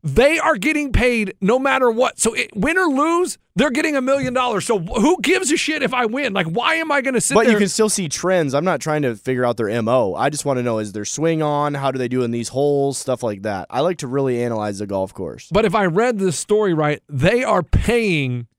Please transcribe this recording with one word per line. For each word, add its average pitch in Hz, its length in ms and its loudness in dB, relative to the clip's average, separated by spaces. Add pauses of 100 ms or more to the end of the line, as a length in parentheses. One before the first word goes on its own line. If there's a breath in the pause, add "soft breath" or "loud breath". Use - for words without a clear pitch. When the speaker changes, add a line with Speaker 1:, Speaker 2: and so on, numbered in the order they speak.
Speaker 1:
they 247 380 4
are 302 160 2
getting 277 380 -2
paid 226 480 2
no 220 180 4
matter 262 320 2
what. 240 280 0
So 226 140 0
it, 247 220 -4
win 285 220 0
or 370 100 2
lose, 320 500 0 (180)
they're 262 160 4
getting 302 240 -2
a 269 60 0
million 262 320 0
dollars. 247 320 -2
So 220 140 0
wh-, 190 220 -2
who 330 200 4
gives 349 300 0
a 311 60 2
shit 302 260 -2
if 247 100 -2
I 247 120 0
win? 190 280 -2
Like, 185 140 0
why 240 280 0
am 320 180 -2
I 277 80 2
gonna 254 200 0
sit - 140 -2
Speaker 2:
But - 80 8
Speaker 1:
there? 240 100 6
Speaker 2:
you - 60 4
can 202 100 4
still 214 200 2
see 190 200 -2
trends. 175 440 0
I'm 147 120 2
not 165 160 0
trying 151 220 -2
to 120 120 0
figure 123 300 -2
out 120 120 0
their 110 120 0
M 113 200 0
O. 113 260 2
I 120 140 0
just 147 160 -6
wanna 127 180 0
know, 113 160 -2
is 104 140 -6
their 104 120 -6
swing 160 360 -2
on? 147 320 0
How 139 180 -2
do 131 80 -6
they 123 80 -2
do 127 160 0
in 117 80 -2
these 117 180 -6
holes? 139 480 0
Stuff 127 240 -4
like 104 220 -4
that. 101 260 -6
I 131 120 -4
like 175 180 0
to 139 80 -10
really 127 360 -2
analyze 107 360 -4
the 104 80 -6
golf 95 260 -4
course. 78 380 -12
Speaker 1:
But 208 140 2
if 196 100 0
I 202 100 2
read 214 340 0
the 185 120 0
story 208 420 0
right, 151 360 0
they 175 340 2
are 196 200 2
paying 151 840 0 (120)